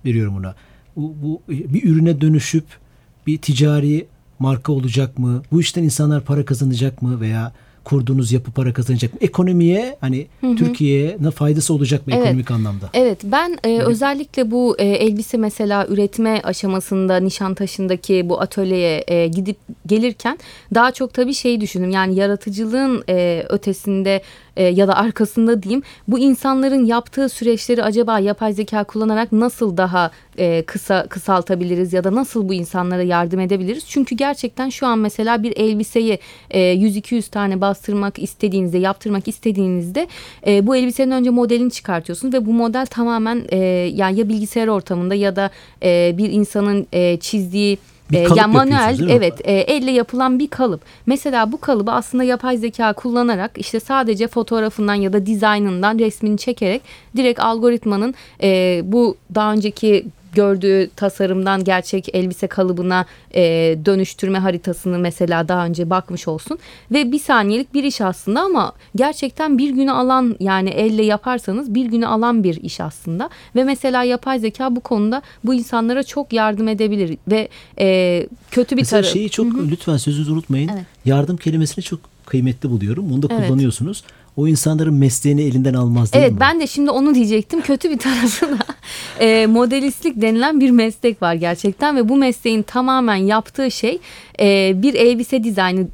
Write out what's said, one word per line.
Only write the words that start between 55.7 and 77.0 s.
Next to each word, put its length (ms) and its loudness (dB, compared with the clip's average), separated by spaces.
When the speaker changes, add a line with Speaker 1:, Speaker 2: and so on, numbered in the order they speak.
Speaker 2:
resmini 400 0
çekerek 440 -2
direkt 240 2
algoritmanın, 760 0
e, 420 2
bu 320 2
daha 180 0
önceki 540 0
gördüğü 600 2
tasarımdan 680 -2
gerçek 500 -2
elbise 320 -2
kalıbına, 600 -2
e, 80 4
dönüştürme 520 0
haritasını 600 -2
mesela 500 -2
daha 180 0
önce 240 -2
bakmış 380 -4
olsun. 300 -8
Ve 200 0
bir 60 0
saniyelik 560 0
bir 100 0
iş 160 -2
aslında 400 -2
ama 320 0
gerçekten 600 -2
bir 120 0
günü 220 0
alan, 480 0
yani 300 0
elle 340 0
yaparsanız 720 -2
bir 120 0
günü 200 0
alan 380 2
bir 180 -2
iş 180 -10
aslında. 500 -8
Ve 80 4
mesela 380 0
yapay 360 -2
zeka 380 -4
bu 40 -6
konuda 420 -2
bu 100 0
insanlara 480 -2
çok 300 -6
yardım 360 0
edebilir 500 -2